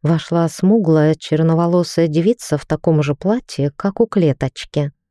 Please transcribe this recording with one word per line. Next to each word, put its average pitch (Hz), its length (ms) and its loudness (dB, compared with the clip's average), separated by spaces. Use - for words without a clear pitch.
Вошла 165 480 0
смуглая, 160 640 2
черноволосая 165 920 0
девица 165 500 0
в - 80 -10
таком 156 360 0
же 143 120 -2
платье, 180 600 -4
как - 260 -6
у 233 60 4
клеточки. 143 840 -2